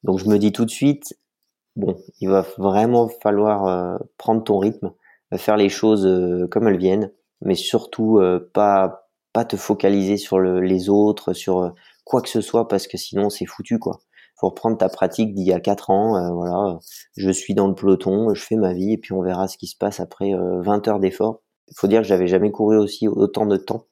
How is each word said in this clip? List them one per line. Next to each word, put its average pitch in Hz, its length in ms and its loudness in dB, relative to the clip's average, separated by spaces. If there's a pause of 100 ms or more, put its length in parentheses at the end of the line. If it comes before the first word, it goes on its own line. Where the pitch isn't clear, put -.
Donc 95 160 0
je 95 80 -2
me 107 100 4
dis 104 140 2
tout 117 140 -2
de 110 40 -6
suite, « - 480 -2 (600)
Bon, 92 200 -2 (240)
il 95 80 -4
va 95 160 4 (120)
vraiment 110 520 2 (120)
falloir, 104 460 2
euh, 90 300 -2 (200)
prendre 113 240 0
ton 104 180 0
rythme, 101 340 -2 (400)
euh, 95 40 -4
faire 107 200 2
les 101 100 4
choses, 104 400 2
euh, 90 400 0
comme 110 220 0
elles 95 80 2
viennent, 95 340 0 (300)
mais 92 120 0
surtout, 110 640 0
euh, 90 360 2
pas, 98 560 2 (240)
pas 113 100 0
te 110 140 -4
focaliser 101 580 0
sur 98 240 0
le, 92 220 0
les 92 260 0
autres, 104 460 2
sur, 92 260 -2
euh, 90 100 -2 (360)
quoi 123 160 0
que - 80 -12
ce 117 100 -2
soit, 117 300 -2
parce 98 180 -2
que 92 100 -12
sinon 98 320 -2
c'est - 160 -8
foutu, - 320 -6
quoi. » 92 220 -6 (400)
Faut 101 80 0
reprendre 110 300 -2
ta 92 100 2
pratique 98 460 -2
d'il 95 120 -4
y 92 60 2
a 87 80 2
quatre 98 300 -4
ans, 104 260 2
euh, 87 160 -2
voilà, 87 480 -4 (380)
je 98 120 0
suis 95 240 -2
dans 98 140 2
le 95 80 0
peloton, 98 580 2
je - 80 -6
fais - 140 -4
ma 95 180 0
vie, 95 200 -2
et 107 40 -2
puis - 140 -12
on 95 100 -4
verra 92 280 -2
ce - 80 -14
qui - 100 -14
se - 100 -16
passe 101 220 -4
après, 98 340 -6
euh, 90 280 -2
vingt 104 260 -2
heures 104 140 0
d'effort. 107 400 -2 (260)
Il - 100 -20
faut - 100 -2
dire 110 140 4
que 101 60 -2
j'avais 92 200 2
jamais 92 240 2
couru 107 260 2
aussi 107 320 0
autant 104 360 0
de 101 120 2
temps. 101 340 -6